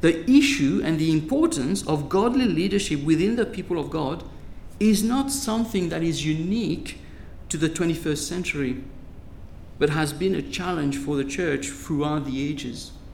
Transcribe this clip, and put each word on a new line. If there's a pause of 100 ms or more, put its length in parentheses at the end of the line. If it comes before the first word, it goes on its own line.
the
issue
and
the
importance
of
godly
leadership
within
the
people
of
God (560)
is
not
something
that
is
unique (500)
to
the
twenty-first
century, (960)
but
has
been
a
challenge
for
the
church
throughout
the
ages. (220)